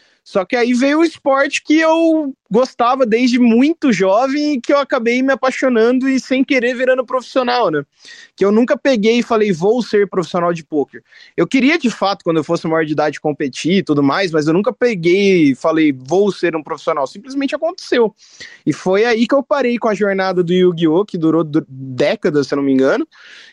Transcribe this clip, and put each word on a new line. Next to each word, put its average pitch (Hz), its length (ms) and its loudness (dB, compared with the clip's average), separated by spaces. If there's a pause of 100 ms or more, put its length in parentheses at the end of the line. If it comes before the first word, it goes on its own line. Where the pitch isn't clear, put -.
(280)
Só 190 160 -2
que 247 140 -4
aí 240 160 2
veio 277 260 2
o 339 60 4
esporte 277 580 -2
que 311 160 2
eu 320 540 2 (180)
gostava 254 540 0
desde 240 340 2
muito 247 540 2
jovem 269 640 0
e 240 60 -6
que 311 120 -2
eu 285 40 4
acabei 254 460 0
me 269 80 2
apaixonando 254 800 0
e 262 100 0
sem 262 240 -2
querer 254 320 0
virando 254 300 0
profissional, 247 680 -2
né? 147 100 -2 (540)
Que - 80 -2
eu 202 80 4
nunca 240 240 2
peguei 233 440 2
e 233 40 0
falei, 214 300 0
"Vou 208 280 0
ser 202 280 0
profissional 175 420 -2
de 165 140 -8
pôquer." 135 360 -4 (360)
Eu 175 100 0
queria, 277 320 2
de 240 100 -2
fato, 196 360 -4
quando 165 100 -2
eu 156 80 0
fosse 170 240 -4
maior 160 180 0
de 151 60 -8
idade, 151 300 -2
competir 151 540 -4
e 185 80 2
tudo 143 200 0
mais, 170 260 0
mas 156 180 -2
eu 160 60 2
nunca 214 200 0
peguei 185 800 2
e 123 40 -2
falei, 160 420 0
"Vou 175 320 0
ser 170 280 -4
um 156 40 -6
profissional." 151 460 -4
Simplesmente 269 480 -6
aconteceu. 302 580 -2 (520)
E 151 80 0
foi 196 320 0
aí 233 200 2
que 277 80 0
eu 277 80 2
parei 254 360 -2
com 233 100 -4
a 214 60 0
jornada 190 500 -2
do 170 80 -4
Yu-Gi-Oh!, 180 540 2
que - 120 -8
durou 160 240 0
du-, 156 280 -4
décadas, 139 800 -2
se - 60 -6
eu 143 40 -2
não 143 80 -2
me 135 80 2
engano, 147 340 0 (460)